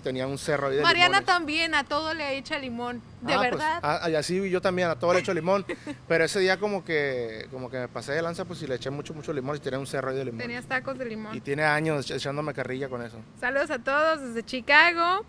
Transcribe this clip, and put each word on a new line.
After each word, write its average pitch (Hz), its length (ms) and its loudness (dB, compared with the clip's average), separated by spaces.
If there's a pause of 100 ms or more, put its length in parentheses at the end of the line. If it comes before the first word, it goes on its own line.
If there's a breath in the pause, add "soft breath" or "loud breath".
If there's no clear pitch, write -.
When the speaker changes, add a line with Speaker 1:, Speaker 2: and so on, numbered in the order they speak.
Speaker 1:
tenía 131 240 -2
un 139 100 -4
cerro 139 320 0
ahí 135 80 2
de 147 40 4
Speaker 2:
Mariana 349 380 6
Speaker 1:
limones. 392 60 -4
Speaker 2:
también, 330 500 2
a 285 80 2
todo 311 300 -2
le 285 240 -4
echa 294 200 -6
limón, 240 440 -6 (180)
¿de 240 140 -2
Speaker 1:
Ah, - 40 4
pues, 247 140 4
Speaker 2:
verdad? 311 320 0
Speaker 1:
ah, 160 260 2
y 160 60 2
así 180 340 0
yo 180 120 0
también, 180 260 2
a 160 80 0
todo 170 180 2
le 185 60 6
echo 180 140 -2
limón, 180 340 2
Speaker 2:
<laughs> - 400 -10
Speaker 1:
pero 165 160 4
ese 165 160 0
día 190 180 4
como 202 280 -2
que, 127 680 -2
como 127 180 -8
que 127 100 -6
me 123 100 -4
pasé 131 240 -6
de 160 80 0
lanza, 170 240 -4
pues, 156 160 -12
y 151 60 -8
le 131 80 -2
eché 127 140 -6
mucho, 143 240 -8
mucho 156 200 -8
limón 143 240 -4
y - 20 -6
tenía 135 180 -4
un 139 100 -4
cerro 131 240 -4
ahí 131 40 -2
de 135 80 -2
limón. 117 160 -6
Speaker 2:
Tenías 240 260 -8
tacos 262 320 -4
de 262 60 -6
limón. 220 320 -8
Speaker 1:
Y - 60 -8
tiene 143 240 0
años 151 400 4
echa-, - 100 -4
echándome 143 380 -2
carrilla 131 340 -4
con 127 140 -6
eso. 117 160 -10 (240)
Speaker 2:
Saludos 277 300 0
a 262 80 -4
todos 294 420 2
desde 233 220 -6
Chicago. 339 840 4